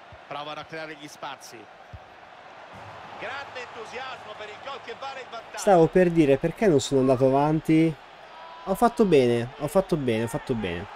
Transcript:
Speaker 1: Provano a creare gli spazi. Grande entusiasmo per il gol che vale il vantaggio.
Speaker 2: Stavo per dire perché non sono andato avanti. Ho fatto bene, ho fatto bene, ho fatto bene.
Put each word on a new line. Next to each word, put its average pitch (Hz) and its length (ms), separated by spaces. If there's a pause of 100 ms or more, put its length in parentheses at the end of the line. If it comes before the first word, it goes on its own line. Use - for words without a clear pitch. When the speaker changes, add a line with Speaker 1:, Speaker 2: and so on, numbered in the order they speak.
(280)
Speaker 1:
Provano 147 320
a 147 40
creare 160 360
gli 147 80
spazi. 135 500 (1600)
Grande 254 480
entusiasmo 240 720
per 214 100
il 208 160
gol 269 220
che 233 140
vale 269 220
il 240 80
vantaggio. 226 280
Speaker 2:
Stavo 180 300
per 180 240
dire 147 260
perché 165 300
non 156 120
sono 135 220
andato 131 240
avanti. 156 680 (720)
Ho 190 100
fatto 226 300
bene, 127 520
ho 147 100
fatto 190 300
bene, 117 260
ho 117 40
fatto 135 260
bene. 92 320 (100)